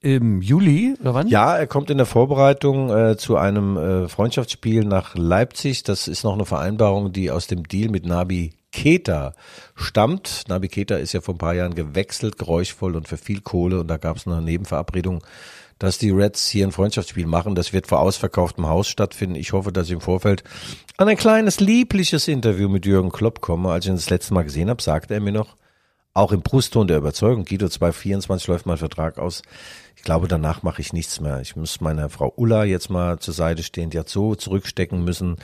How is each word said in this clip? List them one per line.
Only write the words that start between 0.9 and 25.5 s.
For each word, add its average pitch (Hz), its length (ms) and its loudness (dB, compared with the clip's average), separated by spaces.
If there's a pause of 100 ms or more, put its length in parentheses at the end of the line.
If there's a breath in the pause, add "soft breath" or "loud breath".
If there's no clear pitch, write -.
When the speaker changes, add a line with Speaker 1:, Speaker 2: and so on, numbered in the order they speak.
Speaker 1:
oder 127 140 0
wann? 151 140 2
Speaker 2:
Ja, 127 280 4
er 160 120 0
kommt 143 220 -2
in 143 60 2
der 127 100 4
Vorbereitung, 135 840 4
äh, 110 260 4
zu - 200 0
einem, 98 400 2
äh, 90 320 0
Freundschaftsspiel 113 760 0
nach 98 300 0
Leipzig. 98 680 0
Das - 240 -2
ist - 160 -8
noch 107 80 2
eine 98 120 -2
Vereinbarung, 98 680 0
die 92 180 -2
aus - 160 -2
dem 87 220 -6
Deal 104 200 -2
mit 95 160 -2
Naby 87 460 -2 (220)
Keita 87 600 0 (420 loud breath)
stammt. - 720 -2
Naby 92 180 -2
Keita 101 300 -4
ist 73 160 -6
ja 92 80 -2
vor 87 160 -6
ein - 20 -12
paar 85 160 0
Jahren 87 220 -2
gewechselt, 87 600 -4
geräuschvoll 85 600 -2
und 80 100 -6
für - 100 -10
viel 98 260 -8
Kohle. 90 360 0
Und 85 80 -4
da 82 100 -2
gab's 82 300 -6
eine 85 160 -2
Nebenverabredung, 85 800 -4 (560 loud breath)
dass 95 200 0
die 107 120 2
Reds 101 380 2
hier 101 180 2
ein 95 60 -2
Freundschaftsspiel 95 540 -2
machen. 90 280 0
Das 87 180 -2
wird 95 140 -2
vor 73 140 4
ausverkauftem 87 640 0
Haus 82 220 0
stattfinden. 95 480 -4
Ich - 160 -8
hoffe, 95 180 -2
dass 90 160 -2
ich 87 60 -4
im 85 80 -4
Vorfeld 92 420 0 (540 loud breath)
an 202 120 4
ein 214 80 4
kleines, 220 440 4
liebliches 202 640 2
Interview 110 420 2
mit 95 180 0
Jürgen 95 240 4
Klopp - 300 -2
komme. 87 300 -2
Als 87 140 -2
ich 95 60 -2
ihn 92 60 0
das 82 140 -4
letzte 92 240 0
Mal 87 80 4
gesehen 76 260 -2
hab, 120 140 -2
sagte 78 320 -2
er 104 60 -2
mir 101 120 -2
noch, 107 240 -4 (580)